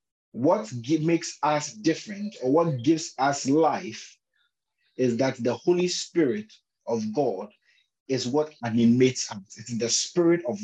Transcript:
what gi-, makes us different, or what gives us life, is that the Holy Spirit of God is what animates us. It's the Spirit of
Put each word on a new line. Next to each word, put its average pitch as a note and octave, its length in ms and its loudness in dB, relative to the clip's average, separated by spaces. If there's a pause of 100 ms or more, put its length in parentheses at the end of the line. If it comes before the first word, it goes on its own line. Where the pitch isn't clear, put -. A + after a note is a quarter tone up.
(320)
what F3 400 0 (100)
gi-, D3+ 240 0
makes E3 380 0
us D3+ 300 -2
different, G#2+ 680 -4
or B2+ 100 0
what D#3 300 2
gives D3+ 380 0
us C#3 260 0
life, C3 720 0 (800)
is B2 200 2
that C3 260 0
the A#2+ 100 0
Holy F3+ 360 2
Spirit D#3 600 -2 (360)
of A2+ 160 -2 (100)
God G#2+ 360 -2 (580)
is B2+ 180 -2
what D3 380 -2
animates A#2+ 680 4
us. G2+ 260 -16
It's A2+ 200 -10
the A2+ 120 -2
Spirit E3+ 580 2
of G#3 160 -4